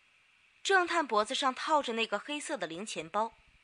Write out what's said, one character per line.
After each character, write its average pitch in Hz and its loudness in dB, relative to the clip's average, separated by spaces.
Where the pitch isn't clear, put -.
正 370 4
太 339 2
脖 220 2
子 262 -6
上 262 0
套 302 2
着 240 -4
那 226 0
个 208 -2
黑 294 -6
色 294 -6
的 190 -6
零 165 -8
钱 165 -8
包， 220 -2